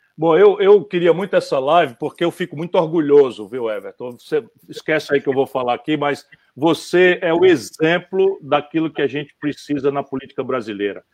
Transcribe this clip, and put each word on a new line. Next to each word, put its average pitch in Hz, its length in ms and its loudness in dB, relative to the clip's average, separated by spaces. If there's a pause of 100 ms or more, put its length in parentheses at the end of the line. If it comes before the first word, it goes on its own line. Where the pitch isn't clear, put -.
(180)
Bom, 156 180 2
eu, 196 240 6
eu 196 240 4
queria 170 300 0
muito 190 220 -4
essa 165 240 -2
live 143 400 0
porque 151 260 -6
eu 170 60 -2
fico 160 260 -8
muito 165 180 -6
orgulhoso, 143 720 2
viu, 117 220 -8
Everton? 107 480 -12
Você 113 260 -6 (240)
esquece 156 460 -4
aí 139 80 2
que - 80 -4
eu 135 40 0
vou 135 120 0
falar 123 300 -4
aqui, 151 200 -4
mas 143 300 -4 (300)
você 175 640 2
é 175 100 0
o 170 140 2
exemplo 175 960 0
daquilo 147 500 -4
que 156 120 -4
a 139 40 2
gente 143 320 -10
precisa 143 520 -4
na 139 100 -4
política 135 420 -10
brasileira. 101 600 -6 (100)